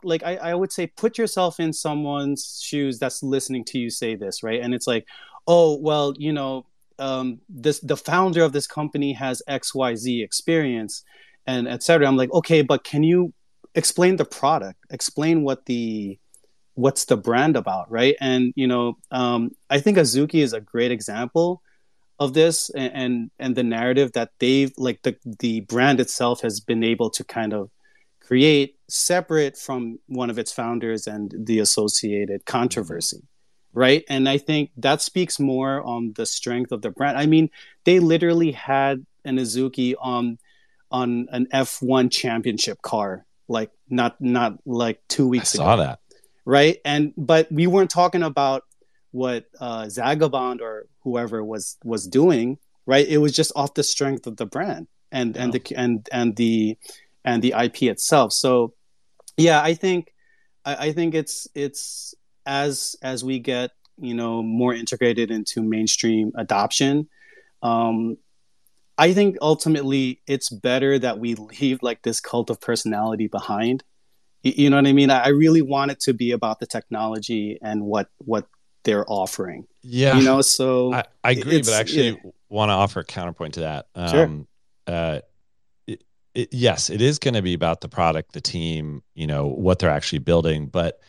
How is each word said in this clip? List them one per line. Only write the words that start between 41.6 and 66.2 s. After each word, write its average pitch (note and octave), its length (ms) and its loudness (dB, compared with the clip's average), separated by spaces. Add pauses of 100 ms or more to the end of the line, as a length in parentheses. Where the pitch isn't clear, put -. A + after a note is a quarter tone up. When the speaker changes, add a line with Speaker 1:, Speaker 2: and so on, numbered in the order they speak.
Speaker 1:
one B2+ 260 4
championship A2+ 720 -2
car, G2 460 -4 (200)
like, A2 240 -4 (200)
not, B2 320 -2
not, A#2+ 420 0
like, A#2+ 420 -4
two C3 220 0
weeks B2 260 0
Speaker 2:
I - 40 -4
saw F2+ 160 4
Speaker 1:
ago. F#2+ 80 2
Speaker 2:
that. C2 180 -6 (460)
Speaker 1:
Right? C#3 360 4
And, D3 360 0
but D#3+ 340 4
we E3 140 2
weren't F#3+ 240 4
talking F3+ 320 2
about C#3 420 0 (460)
what, B2+ 360 -4 (140)
uh, A#2 240 -8
Zagabond B2+ 760 -2
or A2 260 -12 (160)
whoever A#2+ 400 -4
was, G#2+ 420 -8
was A2+ 220 -4
doing, C3 520 2 (260)
right? C#3 220 6
It D3+ 120 4
was D3+ 140 4
just - 220 0
off C#3+ 200 -4
the C#3+ 100 0
strength C3+ 420 -4
of A2 100 -12
the A#2+ 80 -6
brand E3 440 -8 (240)
and, B2 240 -4
and B2 180 -4
Speaker 2:
Wow. C3 100 0
Speaker 1:
the, - 120 -10
and, A#2+ 360 -2
and A#2 240 0
the, A2+ 400 2 (480)
and A#2+ 180 0
the B2 120 2
I A#2 140 2
P B2 200 0
itself. A#2 440 2
So, B2 420 2 (600)
yeah, D#3 260 6
I E3 120 2
think, F3+ 380 -2 (520)
I, C#3+ 240 -4
I D#3 40 -2
think E3 220 -2
it's, - 400 -4
it's - 600 -10 (300)
as, C#3 580 -4
as C3 220 -6
we C3 140 -2
get, B2 320 -4 (280)
you B2 160 -8
know, A#2 280 -2
more A#2+ 320 0
integrated A#2 560 0
into A2 320 -4
mainstream A2 720 0